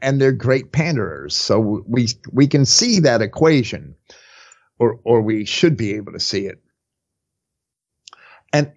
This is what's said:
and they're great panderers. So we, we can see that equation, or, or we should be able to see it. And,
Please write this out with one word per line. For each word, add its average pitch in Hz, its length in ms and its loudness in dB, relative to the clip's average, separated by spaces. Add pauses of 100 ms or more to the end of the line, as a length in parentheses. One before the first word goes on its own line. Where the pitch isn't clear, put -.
and 135 180 0
they're 135 120 4
great 127 400 -2
panderers. 98 600 -4
So 104 520 0
we, 117 220 0 (240)
we 135 160 4
can 143 180 2
see 226 340 2
that 120 220 2
equation, 107 720 0 (840)
or, 117 240 0
or 113 180 2
we 107 220 -2
should 160 320 0
be 104 180 -4
able 101 180 -12
to 87 80 -10
see 98 260 -4
it. - 140 -12 (1900)
And, 147 240 0